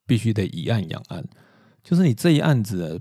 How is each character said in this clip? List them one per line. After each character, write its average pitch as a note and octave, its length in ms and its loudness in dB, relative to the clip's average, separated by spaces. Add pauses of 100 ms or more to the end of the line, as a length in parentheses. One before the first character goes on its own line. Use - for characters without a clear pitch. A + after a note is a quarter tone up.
必 B2 100 2
须 G#2+ 180 0
得 G#2 120 0
以 - 200 -8
案 G2+ 220 0
养 - 120 -8 (100)
案， F2 140 -10 (600)
就 F3 120 0
是 F#3 60 4
你 D3 100 4
这 E3 200 2
一 D3 80 4
案 C3+ 240 2
子 F2 360 -6